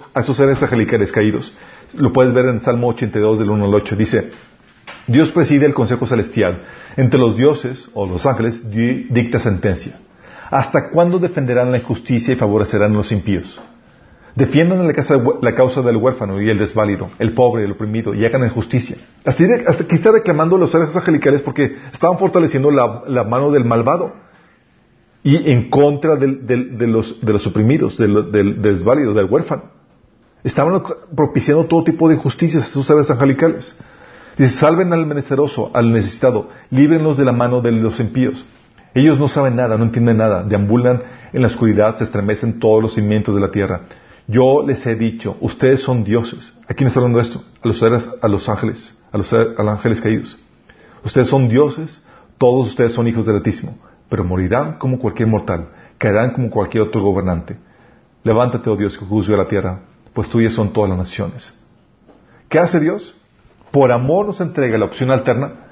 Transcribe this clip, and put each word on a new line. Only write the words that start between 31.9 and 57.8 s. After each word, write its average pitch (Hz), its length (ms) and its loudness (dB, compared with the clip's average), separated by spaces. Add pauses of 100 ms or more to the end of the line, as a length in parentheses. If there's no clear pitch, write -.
de 160 60 4
injusticias, 156 520 -2
estos 139 180 -4
seres 151 240 4
angelicales. 139 680 0 (580)
Dice, 131 200 2
"Salven 170 340 2
al 165 160 0
menesteroso, 143 680 -2
al 117 200 2
necesitado, 113 560 0 (220)
líbrenlos 151 460 4
de 139 60 2
la 123 80 2
mano 123 300 0
de 120 100 2
los 113 300 0
impíos. 123 440 -4 (480)
Ellos 139 240 4
no 139 120 2
saben 135 260 0
nada, 117 220 0
no 117 80 2
entienden 117 320 2
nada, 104 260 0
deambulan 110 600 2 (280)
en 131 100 -2
la 120 60 4
oscuridad, 107 480 2
se - 80 -4
estremecen 107 560 -4
todos 110 240 4
los 107 100 -4
cimientos 107 400 0
de 101 80 0
la 95 80 0
tierra. 95 340 -4 (440)
Yo 131 380 2
les 139 220 -4
he 113 80 0
dicho, 113 460 -6
ustedes 135 400 0
son 123 220 -2
dioses." 117 500 -4 (140)
¿A - 60 -6
quién - 140 0
está 127 120 2
hablando 120 200 2
esto? 120 240 -4 (200)
A 120 40 -2
los 107 120 -2
seres, 117 300 2 (120)
a 117 60 2
los 101 220 -2
ángeles, 107 460 -6 (160)
a 107 60 -4
los 98 100 -2
ser-, 113 300 0
a 104 60 -2
los 107 140 -2
ángeles 113 240 -2
caídos. - 380 -4 (640)
"Ustedes 127 240 0
son 131 200 2
dioses, 143 580 0 (320)
todos 127 300 2
ustedes 117 260 0
son 117 140 -2
hijos 113 180 -2
del 104 120 0
Altísimo, - 400 -6 (320)
pero 107 140 -4
morirán 95 540 -2
como 127 220 -4
cualquier 113 280 -2
mortal, 95 420 -2 (280)
caerán 113 340 0
como 123 180 -4
cualquier 107 340 -2
otro 107 180 -4
gobernante. 92 560 -2 (640)